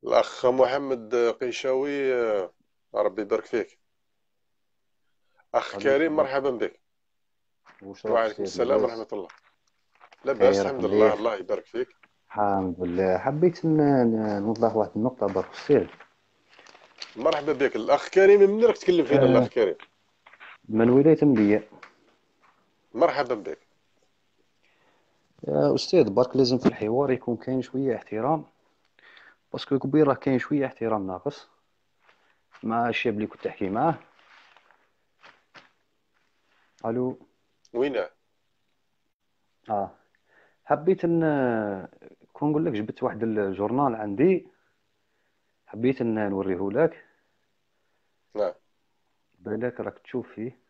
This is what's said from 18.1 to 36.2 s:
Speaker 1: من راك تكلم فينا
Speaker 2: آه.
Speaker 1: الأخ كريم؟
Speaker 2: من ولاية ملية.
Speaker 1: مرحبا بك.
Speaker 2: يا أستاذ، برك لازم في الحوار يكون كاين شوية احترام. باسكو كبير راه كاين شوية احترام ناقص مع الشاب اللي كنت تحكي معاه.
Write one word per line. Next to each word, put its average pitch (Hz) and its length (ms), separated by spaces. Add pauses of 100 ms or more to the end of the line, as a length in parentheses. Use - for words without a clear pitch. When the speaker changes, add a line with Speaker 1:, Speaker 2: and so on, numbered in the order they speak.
Speaker 1:
من 202 240
راك 220 140
تكلم 170 260
فينا 135 180
Speaker 2:
آه. 127 40
Speaker 1:
الأخ 120 220
كريم؟ 101 280 (920)
Speaker 2:
من 113 220
ولاية 151 340
ملية. 107 460 (1200)
Speaker 1:
مرحبا 131 400
بك. 78 240 (1900)
Speaker 2:
يا 147 260
أستاذ، 131 360
برك 123 260
لازم 127 220
في - 80
الحوار 123 440
يكون 123 260
كاين 131 260
شوية 127 340
احترام. 135 500 (1040)
باسكو - 260
كبير 143 300
راه 135 60
كاين 131 240
شوية 139 280
احترام 113 400
ناقص 95 420 (1120)
مع 117 260
الشاب 117 260
اللي 107 120
كنت - 180
تحكي 95 260
معاه. 143 280 (2750)